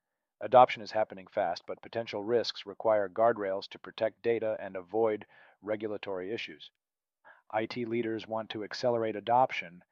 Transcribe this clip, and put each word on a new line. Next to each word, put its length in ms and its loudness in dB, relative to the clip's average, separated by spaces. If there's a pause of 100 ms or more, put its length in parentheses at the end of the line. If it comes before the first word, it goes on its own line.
(420)
Adoption 420 8
is 80 -14
happening 340 -4
fast, 400 -2
but 160 -10
potential 420 -6
risks 440 0
require 420 2
guardrails 600 0
to 100 -16
protect 420 -6
data 380 0
and 160 -10
avoid 500 0 (380)
regulatory 680 -6
issues. 380 -10 (800)
I 140 -2
T 200 -6
leaders 420 -4
want 240 -6
to 120 -8
accelerate 520 0
adoption, 680 0 (100)